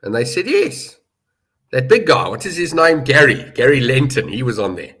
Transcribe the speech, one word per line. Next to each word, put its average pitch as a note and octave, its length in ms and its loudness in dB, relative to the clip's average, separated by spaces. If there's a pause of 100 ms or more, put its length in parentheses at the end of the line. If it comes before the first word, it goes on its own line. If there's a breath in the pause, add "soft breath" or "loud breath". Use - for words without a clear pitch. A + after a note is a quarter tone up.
And G2+ 120 -10
they A#2+ 120 -2
said, F3+ 220 -6
Yes. F4 500 -4 (720)
That B2+ 160 -2
big A3 200 4
guy, G2+ 200 2
what G2 200 -8
is E3+ 100 -10
his E3+ 160 -6
name? D#3+ 300 4
Gary, B2+ 500 2
Gary C3 260 2
Lenton, C3 480 0
he G#2+ 140 -8
was A#2+ 160 -2
on G2 180 -4
there. D#2 240 -14